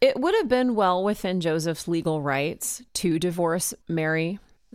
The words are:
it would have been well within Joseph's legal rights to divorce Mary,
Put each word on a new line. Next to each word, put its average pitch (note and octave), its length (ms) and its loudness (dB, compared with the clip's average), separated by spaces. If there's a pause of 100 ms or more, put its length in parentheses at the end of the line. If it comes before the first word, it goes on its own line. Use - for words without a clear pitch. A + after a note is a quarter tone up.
it C4 180 4
would D#4+ 180 2
have F#4+ 120 0
been B3+ 260 2
well F#3 300 2
within G3 360 -2
Joseph's D#3+ 480 -2
legal E3 340 -2
rights C#3+ 600 -4 (120)
to E3 240 0
divorce E3+ 540 0 (160)
Mary, D#3+ 500 0 (360)